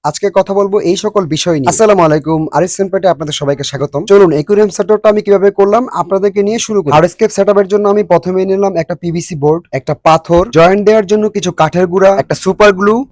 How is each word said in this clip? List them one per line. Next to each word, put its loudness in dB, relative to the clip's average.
আজকে -6
কথা 0
বলবো 0
এই 0
সকল -2
বিষয় -2
নিয়ে। 0
আসসালামু 2
আলাইকুম, -2
আরিফ 0
সেনপেটে -2
আপনাদের -8
সবাইকে -4
স্বাগতম। -6
চলুন, 6
অ্যাকুয়ারিয়াম 0
সেটআপটা 0
আমি -2
কিভাবে 2
করলাম 2
আপনাদেরকে -2
নিয়ে -4
শুরু -2
করি। -2
হার্ডস্কেপ 0
সেটআপের 2
জন্য 0
আমি 0
প্রথমে 0
নিলাম -2
একটা -8
পিভিসি -6
বোর্ড, 0
একটা -6
পাথর, 2
জয়েন্ট 4
দেওয়ার 4
জন্য 0
কিছু -4
কাঠের 2
গুঁড়া, 4
একটা -6
সুপার 4
গ্লু 0